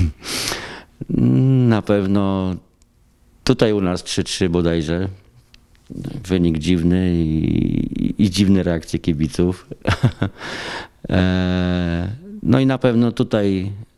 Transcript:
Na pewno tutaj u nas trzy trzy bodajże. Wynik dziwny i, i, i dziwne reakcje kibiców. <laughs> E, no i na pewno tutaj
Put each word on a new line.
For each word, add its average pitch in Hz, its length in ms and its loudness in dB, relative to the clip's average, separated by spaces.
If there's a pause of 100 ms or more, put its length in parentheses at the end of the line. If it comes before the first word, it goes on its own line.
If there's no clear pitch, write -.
(1700)
Na 107 140 2
pewno 98 720 0 (880)
tutaj 120 280 4
u 101 80 0
nas 90 240 -2
trzy - 200 -4
trzy - 240 -2
bodajże. 85 600 0 (1160)
Wynik 87 340 2
dziwny 87 560 2
i, - 880 0
i, - 200 -2
i 104 80 4
dziwne 95 320 4
reakcje 85 360 -2
kibiców. 85 680 -2 (180)
<laughs> - 120 0 (1120)
E, 90 1000 0 (340)
no 131 180 2
i 135 60 2
na 135 120 0
pewno 120 340 2
tutaj 98 600 0 (260)